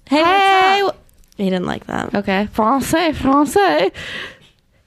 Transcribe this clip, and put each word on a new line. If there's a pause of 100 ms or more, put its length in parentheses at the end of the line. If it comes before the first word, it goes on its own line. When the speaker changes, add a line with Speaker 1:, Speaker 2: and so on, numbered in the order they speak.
Speaker 1:
Hey,
what's
Speaker 2:
Hey,
Speaker 1:
up?
Speaker 2:
wh-
Speaker 1:
He
didn't
like
that.
Speaker 2:
Okay.
Français,
Français. (960)